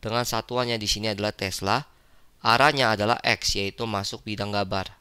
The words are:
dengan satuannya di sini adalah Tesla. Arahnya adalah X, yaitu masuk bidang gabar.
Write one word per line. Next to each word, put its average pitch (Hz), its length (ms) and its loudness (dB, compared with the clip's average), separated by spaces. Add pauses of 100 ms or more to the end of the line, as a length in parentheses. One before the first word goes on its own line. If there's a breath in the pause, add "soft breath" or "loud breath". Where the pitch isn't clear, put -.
dengan 113 240 0
satuannya 120 480 -2
di 107 80 -4
sini 104 240 -2
adalah 104 240 -2
Tesla. 101 560 -2 (560 soft breath)
Arahnya 127 480 6
adalah 107 320 2
X, - 320 0
yaitu 101 320 -4
masuk 101 400 -4
bidang 104 240 -4
gabar. 98 480 -2